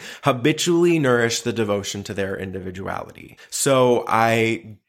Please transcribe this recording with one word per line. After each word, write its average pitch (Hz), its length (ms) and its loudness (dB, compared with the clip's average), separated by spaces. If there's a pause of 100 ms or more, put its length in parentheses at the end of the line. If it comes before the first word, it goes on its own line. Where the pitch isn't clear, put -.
(240)
habitually 165 760 2
nourish 120 420 2
the 113 140 -4
devotion 101 500 -2
to - 80 -10
their 95 220 -4
individuality. 92 1040 -10 (100)
So 127 580 2
I 113 680 0 (120)